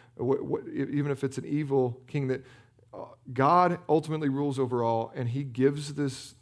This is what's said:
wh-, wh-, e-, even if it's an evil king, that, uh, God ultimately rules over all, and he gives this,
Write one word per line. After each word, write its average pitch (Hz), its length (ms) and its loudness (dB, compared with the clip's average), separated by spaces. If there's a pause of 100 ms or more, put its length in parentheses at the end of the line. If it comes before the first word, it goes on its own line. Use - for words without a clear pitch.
(180)
wh-, 131 220 0
wh-, - 260 -6
e-, 139 240 -4
even 143 220 -2
if 135 100 -8
it's 135 160 -4
an 127 60 -8
evil 139 640 0
king, 143 180 -2
that, 127 180 -4 (480)
uh, 95 120 -14 (280)
God 170 460 4 (100)
ultimately 151 400 2
rules 139 300 0
over 123 240 0
all, 117 320 0
and 127 140 -2
he 135 160 -2
gives 143 500 0
this, 143 480 -6